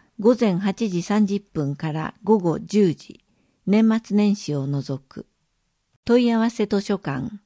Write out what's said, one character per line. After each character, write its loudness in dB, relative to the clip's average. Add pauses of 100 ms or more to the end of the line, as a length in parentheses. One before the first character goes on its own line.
(180)
午 4
前 2
八 -2
時 -4
三 2
十 -4
分 -6
か -6
ら -8 (100)
午 4
後 0
十 2
時。 -18 (420)
年 4 (160)
末 -4
年 4
始 -6
を -4
除 -4
く。 -16 (760)
問 4
い 2
合 2
わ 0
せ -2
図 0
書 -2
館、 -6 (160)